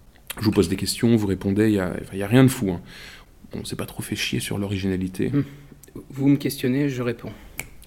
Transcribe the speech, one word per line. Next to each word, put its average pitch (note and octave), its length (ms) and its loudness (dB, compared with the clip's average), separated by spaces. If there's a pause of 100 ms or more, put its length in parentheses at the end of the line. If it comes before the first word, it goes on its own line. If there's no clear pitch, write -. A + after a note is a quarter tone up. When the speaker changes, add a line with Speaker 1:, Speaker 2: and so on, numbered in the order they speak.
(380)
Speaker 1:
Je - 80 -4
vous G#2+ 60 4
pose F#2+ 180 4
des F#2+ 60 -2
questions, A#2 400 2
vous G#2+ 100 2
répondez, G2 440 2
il G#2+ 40 4
y G2+ 60 2
a, F2+ 100 0
enfin, - 240 -8
il F#2+ 60 -6
y G2+ 40 -4
a G2+ 40 -4
rien B2+ 160 8
de B2+ 60 8
fou, G#2 200 -2
hein. F2 120 -2 (720)
On - 120 -8
s'est - 100 -10
pas - 120 -6
trop - 160 -12
fait - 120 -8
chier - 240 -2
sur G#2+ 200 -6
l'originalité. G2 680 -2
Speaker 2:
Hmm. C#3 140 2 (680)
Vous C3+ 160 -2
me C#3+ 80 8
questionnez, C3+ 520 0
je B2+ 140 -4
réponds. A#2 300 -6 (540)